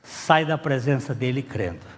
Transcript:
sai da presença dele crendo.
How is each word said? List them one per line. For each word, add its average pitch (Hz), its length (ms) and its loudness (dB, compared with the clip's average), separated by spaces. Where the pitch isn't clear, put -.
sai - 440 2
da 156 120 0
presença 135 560 0
dele 127 300 -2
crendo. 92 420 -4